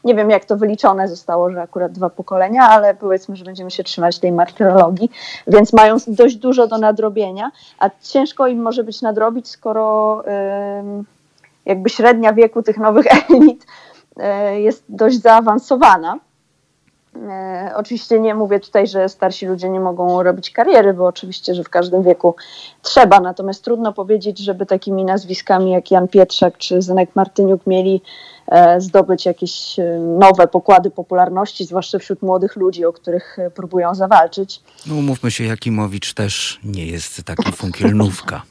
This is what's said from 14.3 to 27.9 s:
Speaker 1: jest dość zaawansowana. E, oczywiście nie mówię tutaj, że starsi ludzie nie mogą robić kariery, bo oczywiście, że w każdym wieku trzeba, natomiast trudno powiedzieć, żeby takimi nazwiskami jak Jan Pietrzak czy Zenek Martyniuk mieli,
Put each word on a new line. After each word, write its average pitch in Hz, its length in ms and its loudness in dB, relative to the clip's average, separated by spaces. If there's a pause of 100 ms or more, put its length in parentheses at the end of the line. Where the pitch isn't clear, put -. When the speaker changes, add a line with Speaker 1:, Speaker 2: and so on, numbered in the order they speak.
Speaker 1:
jest 214 280 -2
dość 220 340 0
zaawansowana. 226 960 4 (1120)
E, 190 480 -12
oczywiście 220 440 -2
nie 220 140 -2
mówię 202 260 -2
tutaj, 196 260 -2
że 190 220 -2
starsi 190 380 -6
ludzie 185 220 -6
nie 185 120 -4
mogą 180 420 -2
robić 180 280 -2
kariery, 226 440 4
bo 180 120 -2
oczywiście, 180 480 -8
że 175 100 -6
w - 40 -16
każdym 180 340 -2
wieku 175 320 2 (480)
trzeba, 202 380 6
natomiast 190 440 -6
trudno 226 280 -4
powiedzieć, 202 460 -4
żeby 196 280 -6
takimi 190 380 -4
nazwiskami 185 680 -2
jak 180 200 -2
Jan 185 180 2
Pietrzak 185 500 2
czy 185 240 -2
Zenek 180 320 0
Martyniuk 190 520 0
mieli, 190 360 0 (460)